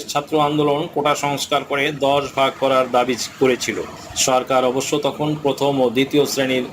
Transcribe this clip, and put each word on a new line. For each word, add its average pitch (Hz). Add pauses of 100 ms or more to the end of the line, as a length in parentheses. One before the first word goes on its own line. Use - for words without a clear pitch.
ছাত্র 147
আন্দোলন 147 (120)
কোটা 147
সংস্কার 143
করে 139 (160)
দশ 139 (140)
ভাগ 135 (100)
করার 131
দাবি 123 (220)
করেছিল। 120 (380)
সরকার 127
অবশ্য 131
তখন 147 (140)
প্রথম 139
ও 127
দ্বিতীয় 135
শ্রেণীর 131